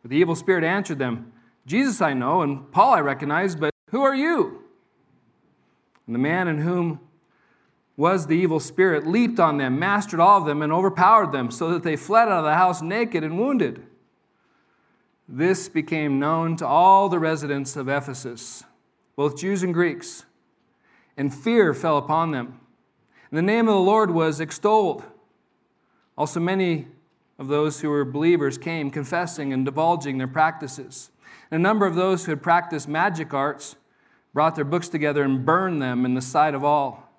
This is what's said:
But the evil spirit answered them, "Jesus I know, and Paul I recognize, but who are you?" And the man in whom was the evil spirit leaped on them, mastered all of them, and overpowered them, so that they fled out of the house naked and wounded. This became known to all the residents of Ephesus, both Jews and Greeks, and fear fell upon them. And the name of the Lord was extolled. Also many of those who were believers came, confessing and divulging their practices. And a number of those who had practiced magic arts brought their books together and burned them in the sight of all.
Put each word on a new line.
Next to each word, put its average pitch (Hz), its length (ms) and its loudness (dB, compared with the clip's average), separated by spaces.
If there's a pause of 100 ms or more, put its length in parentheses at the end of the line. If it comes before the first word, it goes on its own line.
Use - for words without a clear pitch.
But 120 100 -14
the 135 60 0
evil 170 180 2
spirit 175 300 0
answered 170 340 -2
them, 120 320 -6 (340)
"Jesus 233 360 -2
I 156 120 2
know, 135 280 0
and 143 320 -4
Paul 226 200 6
I 175 60 4
recognize, 147 560 -2
but 151 160 -2 (200)
who 247 100 0
are 277 140 2
you?" 269 480 -2 (1400)
And 113 80 -8
the 117 60 -2
man 170 300 0
in 156 80 -2
whom 170 420 -2 (960)
was 170 320 0
the 156 80 0
evil 165 240 0
spirit 160 480 0
leaped 233 320 0
on 156 180 4
them, 135 220 -2
mastered 202 400 -2
all 196 200 8
of 165 60 -2
them, 147 160 -2
and 151 120 0
overpowered 190 580 4
them, 127 200 -4
so 165 180 -4
that 170 140 -2
they 160 120 0
fled 220 320 4
out 190 120 2
of 160 40 0
the 151 120 2
house 180 260 2
naked 190 420 -2
and 156 160 -4
wounded. 214 460 -2 (1400)
This 180 440 -2
became 151 500 -2
known 165 380 -2
to - 100 -6
all 190 400 6
the 180 100 0
residents 143 600 -2
of 131 100 -6
Ephesus, 135 760 -8 (500)
both 143 220 -2
Jews 185 260 -2
and 180 100 -2
Greeks, 165 520 -4 (880)
and 139 180 -4
fear 220 400 2
fell 151 240 0
upon 156 340 -2
them. 127 280 -8 (720)
And 147 60 -4
the 165 40 2
name 220 280 2
of 214 40 4
the 196 60 4
Lord 202 320 4
was 160 300 0
extolled. 196 640 0 (1120)
Also 151 240 -4
many 175 460 0 (520)
of 135 80 -12
those 147 320 0
who 156 100 -4
were 147 140 0
believers 143 540 0
came, 160 340 -6
confessing 151 640 -6
and 131 100 -2
divulging 143 540 -2
their 131 100 -4
practices. 151 840 -4 (400)
And 160 120 0
a - 20 4
number 202 220 2
of 175 100 -2
those 180 300 0
who 170 60 -4
had 143 100 -4
practiced 170 480 0
magic 160 440 -2
arts 143 440 -4 (560)
brought 160 220 2
their 147 100 -2
books 170 240 -4
together 147 340 0
and 135 220 0
burned 170 360 2
them 127 240 0
in 127 80 0
the 127 80 -2
sight 151 320 0
of 135 100 -4
all. 143 560 -2